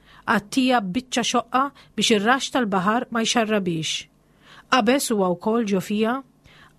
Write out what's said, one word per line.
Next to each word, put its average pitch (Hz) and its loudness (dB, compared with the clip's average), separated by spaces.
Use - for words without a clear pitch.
Għattija 247 0
biċċa 247 -4
xoqqa 254 0
biex 220 2
ir-rax 240 2
tal-baħar 214 0
ma 226 -2
jxarrabix. 202 -2
Qabeż 247 2
huwa 190 2
wkoll 220 -2
ġo 196 0
fija, 220 -2